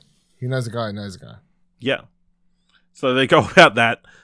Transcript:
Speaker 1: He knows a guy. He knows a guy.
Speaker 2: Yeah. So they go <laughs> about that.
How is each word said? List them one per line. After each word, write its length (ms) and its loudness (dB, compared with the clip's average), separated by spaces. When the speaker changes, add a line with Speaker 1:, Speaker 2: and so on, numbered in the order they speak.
Speaker 1:
He 80 -10
knows 200 -6
a 40 -12
guy. 160 -8
He 60 -12
knows 220 -14
a 40 -20
guy. 160 -20
Speaker 2:
Yeah. 220 -6
So 220 -4
they 100 2
go 140 4
<laughs> 120 -2
about 240 6
that. 260 -2